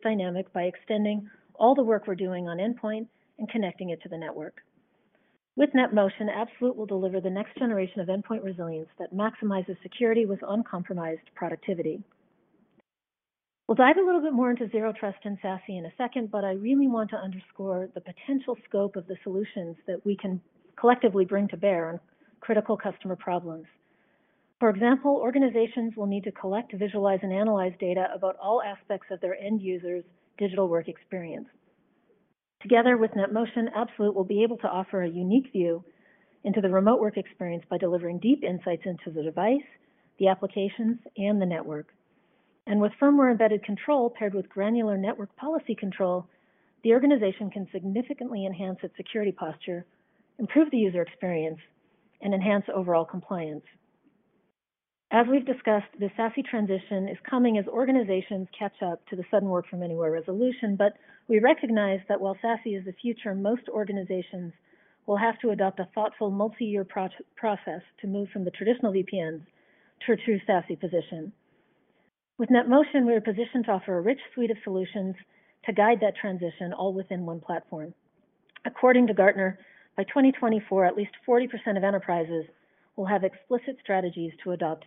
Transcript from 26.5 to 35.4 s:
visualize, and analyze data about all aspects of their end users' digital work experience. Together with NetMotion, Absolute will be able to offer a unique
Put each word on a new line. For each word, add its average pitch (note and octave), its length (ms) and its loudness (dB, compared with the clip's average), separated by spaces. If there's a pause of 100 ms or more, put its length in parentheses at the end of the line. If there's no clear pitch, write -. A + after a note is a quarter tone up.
visualize, G3 480 0
and F#3+ 100 -4
analyze G3 480 0
data F#3 360 0
about F#3 260 -2
all A3 220 2
aspects G3+ 480 -8
of F3+ 100 -8
their F#3 180 -4
end G#3 220 -2
users' F3+ 420 -6 (360)
digital G3 280 0
work E3+ 200 0
experience. E3+ 600 -12 (1160)
Together A#3 340 6
with A3 140 2
NetMotion, A3+ 640 -2
Absolute G#3 400 -2
will G3 80 0
be G3+ 180 0
able A3+ 160 2
to G#3 100 -4
offer F#3 360 -2
a E3+ 60 -2
unique F#3 440 2